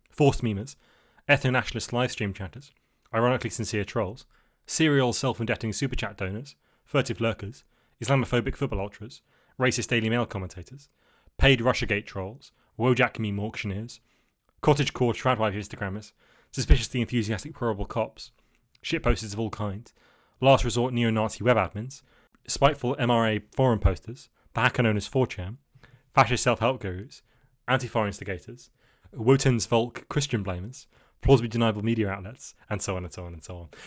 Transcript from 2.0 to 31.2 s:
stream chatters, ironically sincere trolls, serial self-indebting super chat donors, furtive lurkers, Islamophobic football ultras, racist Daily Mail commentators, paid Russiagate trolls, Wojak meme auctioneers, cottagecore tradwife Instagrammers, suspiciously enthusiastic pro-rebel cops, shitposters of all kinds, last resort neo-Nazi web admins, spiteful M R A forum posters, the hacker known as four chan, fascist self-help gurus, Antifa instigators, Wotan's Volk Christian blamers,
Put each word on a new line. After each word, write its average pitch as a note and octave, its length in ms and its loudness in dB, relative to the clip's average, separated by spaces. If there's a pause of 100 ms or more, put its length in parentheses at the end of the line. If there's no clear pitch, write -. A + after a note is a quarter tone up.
stream G2+ 220 -4
chatters, - 400 -14 (400)
ironically A#2+ 360 2
sincere G#2 360 -4
trolls, G#2+ 400 -4 (420)
serial C#3 460 4
self-indebting A#2 580 -2
super B2+ 240 -4
chat G2+ 220 -4
donors, G2+ 380 -8 (280)
furtive B2+ 380 -2
lurkers, G#2 420 -4 (400)
Islamophobic B2 520 0
football A#2 240 -4
ultras, - 420 -10 (380)
racist B2+ 300 0
Daily A2 200 2
Mail A#2 160 2
commentators, F#2+ 640 -12 (480)
paid C3+ 220 6
Russiagate A2 460 0
trolls, G2+ 460 -10 (280)
Wojak A#2+ 400 2
meme G2+ 200 -2
auctioneers, G#2+ 600 -8 (640)
cottagecore C#3+ 500 2
tradwife A2 420 0
Instagrammers, G2+ 580 -8 (380)
suspiciously B2+ 500 0
enthusiastic A2 520 -6
pro-rebel G2+ 320 -6
cops, - 460 -8 (520)
shitposters - 500 -2
of G#2 60 -8
all A2 100 -4
kinds, G#2 440 -8 (460)
last C3+ 240 6
resort A#2+ 300 0
neo-Nazi A2 500 0
web A#2 140 6
admins, G#2 440 -4 (460)
spiteful C#3 500 2
M A#2+ 140 2
R A#2 160 4
A G#2+ 140 0 (100)
forum B2 280 2
posters, - 500 -2 (240)
the A2 80 -2
hacker B2 200 2
known G#2+ 160 4
as G2 80 -4
four C3 220 0
chan, G2 300 -10 (580)
fascist B2+ 280 4
self-help B2 360 2
gurus, F#2+ 420 -10 (460)
Antifa B2 400 0
instigators, G2 640 -10 (420)
Wotan's B2+ 520 4
Volk A#2+ 420 0
Christian B2 360 -2
blamers, F#2+ 440 -8 (340)